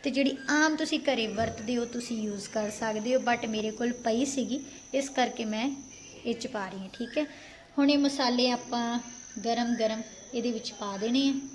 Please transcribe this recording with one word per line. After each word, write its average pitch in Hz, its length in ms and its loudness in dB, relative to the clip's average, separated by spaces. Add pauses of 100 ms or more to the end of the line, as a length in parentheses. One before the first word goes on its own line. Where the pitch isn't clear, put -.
ਤੇ 285 80 0
ਜਿਹੜੀ 269 260 2 (120)
ਆਮ 302 280 4
ਤੁਸੀਂ 311 240 0
ਘਰੇ 233 260 2
ਵਰਤਦੇ 226 500 -2
ਹੋ 240 80 0
ਤੁਸੀਂ 233 380 -4
ਯੂਜ਼ 202 260 -4
ਕਰ 208 220 -2
ਸਕਦੇ 220 440 0
ਹੋ, 254 60 6
but 240 280 2
ਮੇਰੇ 214 220 0
ਕੋਲ 240 220 0
ਪਈ 233 320 2
ਸੀਗੀ 262 360 -2 (340)
ਇਸ 269 140 0
ਕਰਕੇ 233 360 0
ਮੈਂ 220 260 0 (560)
ਇਹ 233 80 0
'ਚ 247 120 -8
ਪਾ 202 220 -4
ਰਹੀ 190 100 -10
ਹਾਂ। 190 100 -10
ਠੀਕ 233 300 -4
ਹੈ, 302 60 2 (540)
ਹੁਣ 277 120 6
ਇਹ 285 80 6
ਮਸਾਲੇ 254 520 4
ਆਪਾਂ 240 480 0 (460)
ਗਰਮ 233 300 2
ਗਰਮ 220 280 0 (320)
ਇਹਦੇ 240 180 0
ਵਿੱਚ - 200 -4
ਪਾ 202 240 -6
ਦੇਣੇ 247 320 4
ਆ। 269 40 4 (220)